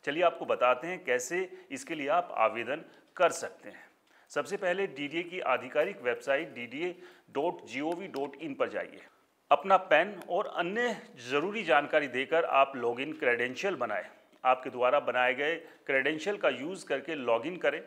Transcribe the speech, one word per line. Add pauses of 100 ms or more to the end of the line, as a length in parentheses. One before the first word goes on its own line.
चलिए
आपको
बताते
हैं
कैसे (220)
इसके
लिए
आप
आवेदन (340)
कर
सकते
हैं। (420)
सबसे
पहले
डीडीए
की (100)
आधिकारिक
वेबसाइट
डीडीए (380)
डॉट
जी
ओ
वी
डॉट
इन
पर
जाइए। (500)
अपना
पैन (160)
और
अन्य (260)
ज़रूरी
जानकारी
देकर
आप
लॉगिन
क्रेडेंशियल
बनाएं। (380)
आपके
द्वारा
बनाए
गए (320)
क्रेडेंशियल
का
यूज़
करके
लॉगिन
करें।